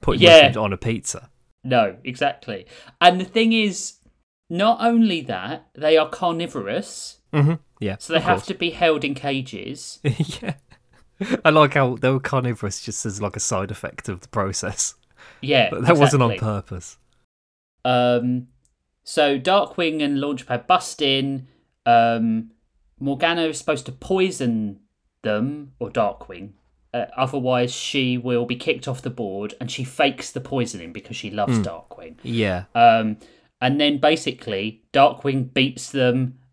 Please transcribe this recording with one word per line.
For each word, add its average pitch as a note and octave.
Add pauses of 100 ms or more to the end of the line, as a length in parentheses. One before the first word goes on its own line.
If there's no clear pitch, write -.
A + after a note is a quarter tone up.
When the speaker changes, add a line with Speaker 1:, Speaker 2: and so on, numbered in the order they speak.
Speaker 1:
putting -
Speaker 2:
Yeah. E3+
Speaker 1:
mushrooms C#3
on G#2
a F#2
pizza. - (340)
Speaker 2:
No, A2+
exactly. B2 (340)
And F3+
the F#3+
thing A3+
is, G#3+ (560)
not G#3
only A3+
that, A2+
they D#3
are D3+
carnivorous. E3 (120)
Speaker 1:
Mm-hmm. D3+ (260)
Yeah, G2
Speaker 2:
So -
they D#3+
Speaker 1:
of D#3
Speaker 2:
have F3+
Speaker 1:
course. -
Speaker 2:
to F#3+
be E3+
held D#3+
in C#3+
cages. C3
Speaker 1:
<laughs> -
Yeah. G#3 (920)
I D#3+
like D3+
how B2+
they B2+
were C3+
carnivorous B2
just -
as, G2+
like, G2+
a G#2+
side G2
effect -
of F#2
the -
process. - (460)
Speaker 2:
Yeah, C3
Speaker 1:
But A#2+
that E3+
wasn't C#3+
on A#2
Speaker 2:
exactly. G#2
Speaker 1:
purpose. G2+ (880)
Speaker 2:
Um, B2 (560)
so C#3+
Darkwing E3
and C#3+
Launchpad C3+
bust -
in. C3+ (380)
Um, A#2 (480)
Morgana E3
is D#3
supposed D3
to C3+
poison B2 (440)
them, C3
or A2
Darkwing. G2+ (420)
Uh, B2 (100)
otherwise, B2+
she B2+
will A#2+
be B2
kicked -
off B2+
the -
board, G#2
and B2+
she C3+
fakes -
the C3
poisoning G#2+
because G#2
she -
loves G#2
Speaker 1:
Mm. G#2
Speaker 2:
Darkwing. -
Speaker 1:
Yeah. G#2+ (100)
Speaker 2:
Um, A2+ (440)
and C3+
then D3
basically, B2+ (100)
Darkwing C3+
beats C3+
them B2+ (140)